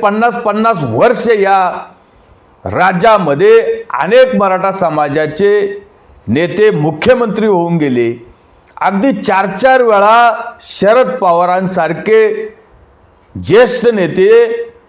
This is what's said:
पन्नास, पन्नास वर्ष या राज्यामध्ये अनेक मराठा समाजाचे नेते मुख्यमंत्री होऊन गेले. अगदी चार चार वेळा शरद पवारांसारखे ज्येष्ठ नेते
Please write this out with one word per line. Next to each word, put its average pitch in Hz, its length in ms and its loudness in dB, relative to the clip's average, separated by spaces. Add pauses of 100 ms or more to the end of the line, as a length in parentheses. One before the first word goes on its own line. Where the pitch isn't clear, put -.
पन्नास, 214 420 -2
पन्नास 220 420 -2
वर्ष 160 460 0
या 196 400 2 (920)
राज्यामध्ये 185 1160 2 (120)
अनेक 240 420 2
मराठा 190 360 0
समाजाचे 165 1080 -2 (440)
नेते 175 440 0
मुख्यमंत्री 208 760 -2
होऊन 170 320 0
गेले. 120 340 -2 (640)
अगदी 196 360 0
चार 196 420 -2
चार 262 280 2
वेळा 220 800 2
शरद 220 460 0 (120)
पवारांसारखे 185 1300 0 (840)
ज्येष्ठ 190 520 2
नेते 185 420 0 (600)